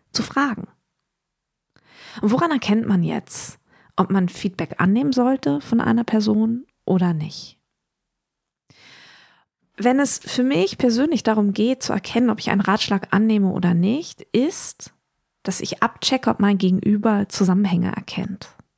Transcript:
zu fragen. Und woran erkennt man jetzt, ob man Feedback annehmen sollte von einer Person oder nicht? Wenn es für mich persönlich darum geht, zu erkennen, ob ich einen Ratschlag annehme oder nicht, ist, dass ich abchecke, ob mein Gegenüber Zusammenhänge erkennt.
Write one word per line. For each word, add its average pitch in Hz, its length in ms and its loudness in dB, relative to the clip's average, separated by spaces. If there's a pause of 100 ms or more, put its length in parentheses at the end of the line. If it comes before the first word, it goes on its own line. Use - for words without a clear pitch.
(120)
zu - 100 -4
fragen. - 460 -4 (1500)
Und 202 100 2
woran 320 200 2
erkennt 226 360 0
man 185 160 2
jetzt, - 560 -6 (380)
ob 185 140 0
man 190 180 2
Feedback - 500 -8
annehmen 233 340 2
sollte 269 480 0
von 233 200 0
einer 233 240 0
Person 220 640 0 (180)
oder 180 300 2
nicht? - 440 -10 (2250)
Wenn 247 220 2
es 285 200 2
für - 260 -2
mich 285 320 0
persönlich 254 460 2
darum 208 300 2
geht, 233 300 0
zu - 100 -4
erkennen, 233 380 0
ob 214 80 0
ich - 120 -4
einen 196 100 2
Ratschlag 196 520 0
annehme 208 380 4
oder 175 240 2
nicht, 214 480 -2 (100)
ist, - 600 -2 (500)
dass - 180 -4
ich - 220 -6
abchecke, 254 480 -2
ob - 80 -2
mein 202 200 2
Gegenüber 202 720 2
Zusammenhänge 185 640 0
erkennt. - 540 -10 (300)